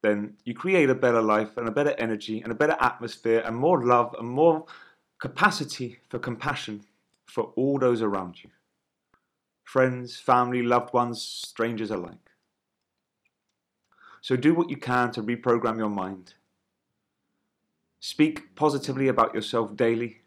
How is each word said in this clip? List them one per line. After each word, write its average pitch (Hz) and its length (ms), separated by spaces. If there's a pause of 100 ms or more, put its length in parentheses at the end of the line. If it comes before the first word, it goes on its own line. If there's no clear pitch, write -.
then 104 420
you 117 100
create 175 340
a 127 60
better 123 260
life 110 380
and 117 100
a - 20
better 143 280
energy 110 420
and 117 100
a 113 40
better 151 260
atmosphere 113 640
and 113 100
more 139 300
love 120 340
and 117 80
more 156 380 (560)
capacity - 760 (100)
for 165 100
compassion 117 640 (440)
for - 280
all 135 240
those 123 220
around 95 420
you. - 60 (1120)
Friends, 127 560
family, 123 440
loved 120 320
ones, 120 260
strangers 113 720
alike. 87 400 (1900)
So 131 140
do 151 180
what 170 160
you - 80
can 123 340
to 113 100
reprogram 117 540
your 110 140
mind 95 420 (1700)
speak - 560
positively 135 520
about 113 260
yourself 107 420
daily. 117 500